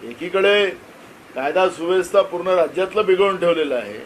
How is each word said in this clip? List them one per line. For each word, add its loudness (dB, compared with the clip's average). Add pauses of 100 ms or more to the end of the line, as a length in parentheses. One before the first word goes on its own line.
एकीकडे 0 (640)
कायदा 0
सुव्यवस्था 0
पूर्ण -4
राज्यातलं 0
बिघडवून 2
ठेवलेलं 0
आहे, -6